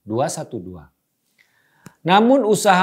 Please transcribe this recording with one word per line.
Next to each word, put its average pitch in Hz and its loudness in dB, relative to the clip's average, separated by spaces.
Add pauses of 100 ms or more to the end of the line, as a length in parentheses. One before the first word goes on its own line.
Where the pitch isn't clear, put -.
dua 117 -6
satu 147 -12
dua. 90 -18 (1160)
Namun 220 4
usaha 190 2